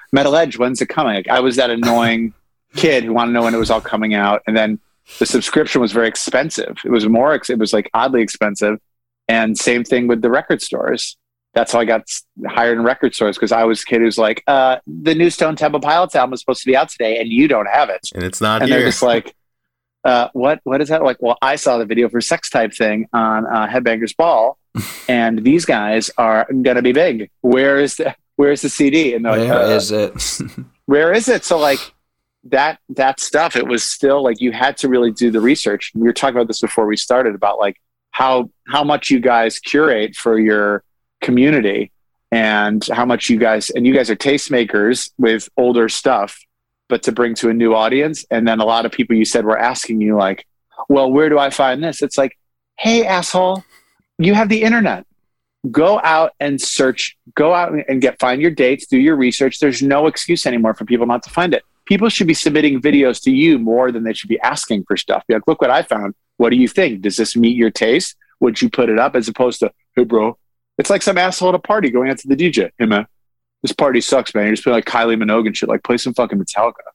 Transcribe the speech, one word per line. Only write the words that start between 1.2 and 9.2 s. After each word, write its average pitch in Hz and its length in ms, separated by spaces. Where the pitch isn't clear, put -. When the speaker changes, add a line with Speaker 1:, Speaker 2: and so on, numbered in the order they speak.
Speaker 1:
I 127 100
was 127 160
that 123 140
annoying 117 640
<laughs> - 220
kid 135 300
who 113 80
wanted 120 160
to 120 40
know 120 100
when 117 120
it - 20
was 113 140
all 110 100
coming 107 320
out. 104 320
And 110 100
then 107 240
the 117 60
subscription 135 560
was 107 120
very 113 140
expensive. - 800
It - 60
was 107 160
more, 120 260
ex-, - 160
it 135 80
was, 107 160
like, 104 220
oddly 123 260
expensive. 107 580